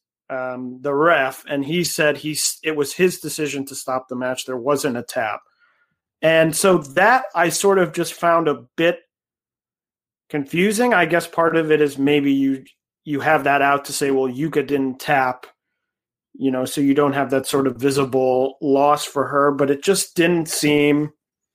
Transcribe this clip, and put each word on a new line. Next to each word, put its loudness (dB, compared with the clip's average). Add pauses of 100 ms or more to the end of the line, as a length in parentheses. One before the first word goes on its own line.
(280)
um, -8
the -2
ref, 2
and -4
he -2
said 0
he -8
s-, -6
it -4
was -2
his 0
decision -6
to -14
stop -6
the -10
match. -6
There -8
wasn't -2
a -6
tap." -6 (760)
And 2
so 4
that 2 (100)
I 2
sort 2
of 0
just -6
found 2
a -2 (100)
bit 0 (1300)
confusing. 0
I 4
guess 0
part 0
of 2
it 4
is 0
maybe 2
you, 0 (420)
you -6
have 2
that 2
out 2
to -10
say, -2
"Well, 0
Yuka -2
didn't -4
tap," -2 (840)
you -4
know, -2
so -6
you 2
don't 4
have -2
that 0
sort 0
of -2
visible 0
loss 2
for -4
her, 2
but 0
it -2
just -2
didn't 2
seem, 2 (440)